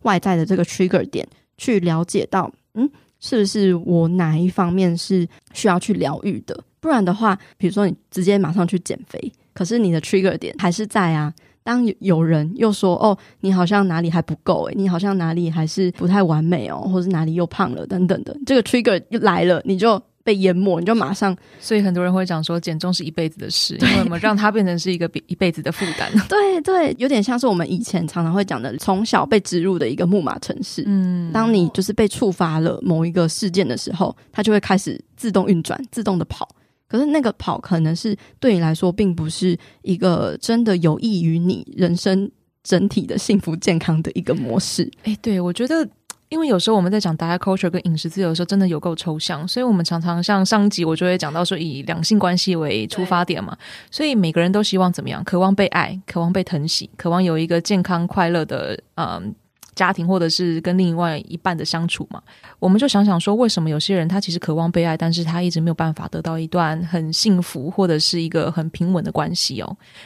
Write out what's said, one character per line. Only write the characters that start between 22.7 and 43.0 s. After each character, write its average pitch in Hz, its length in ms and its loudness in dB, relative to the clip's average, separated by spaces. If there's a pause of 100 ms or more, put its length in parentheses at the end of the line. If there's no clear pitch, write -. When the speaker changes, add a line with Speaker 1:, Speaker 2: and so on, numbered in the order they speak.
Speaker 2:
重 180 160 -2
是 175 120 -4
一 147 80 -8
辈 160 160 -2
子 156 100 -18
的 - 100 -12
事， - 280 -4
Speaker 1:
对。 - 140 2
Speaker 2:
因 - 60 2
为 - 60 2
我 233 60 0
们 170 100 -4
让 214 180 2
它 208 140 2
变 208 160 2
成 175 100 0
是 180 160 -2
一 175 60 -2
个 165 100 -2
比-， - 200 -8
一 175 80 -6
辈 175 160 2
子 165 100 -6
的 131 80 -4
负 - 140 -4 (120)
担。 - 220 -4
Speaker 1:
<laughs> 196 100 -2
对， 392 340 2
对， 359 360 2
有 247 80 0
点 262 160 2
像 240 160 0
是 254 80 0
我 214 80 4
们 170 160 0
以 180 80 0
前 170 300 -2
常 170 160 -4
常 165 100 0
会 196 100 2
讲 160 160 -6
的， 117 180 -6
从 196 280 0
小 196 180 2
被 214 140 4
植 180 240 -2
入 185 160 0
的 135 100 0
一 127 60 -2
个 170 100 -2
木 190 160 4
马 - 200 -4
程 - 240 -8
式。 - 220 -8
Speaker 2:
嗯。 180 440 0
Speaker 1:
当 226 240 2
你 180 140 4
就 - 120 -4
是 190 120 -2
被 214 160 2
触 202 220 0
发 165 280 0
了 160 240 0
某 165 240 2
一 170 60 -4
个 170 160 2
事 165 200 -4
件 180 180 0
的 120 100 -2
时 - 160 -8
候， - 240 -2 (160)
它 214 100 -4
就 214 100 4
会 208 60 6
开 196 180 2
始 - 240 -2 (160)
自 233 140 -4
动 190 160 2
运 175 160 4
转， - 180 -6 (120)
自 233 100 -6
动 196 160 0
的 165 60 -2
跑。 - 240 -10 (380)
可 220 120 -2
是 285 80 2
那 302 160 2
个 220 100 2
跑 - 260 -4
可 165 220 0
能 160 160 0
是 208 180 -4 (240)
对 254 140 4
你 180 80 4
来 160 140 2
说 185 180 0
并 202 220 0
不 165 120 -6
是 180 320 0 (220)
一 185 160 -2
个 175 460 0
真 233 200 2
的 220 140 2
有 160 240 2
益 208 220 0
于 165 160 2
你 175 360 0
人 175 220 2
生 196 340 0 (320)
整 180 240 2
体 202 200 0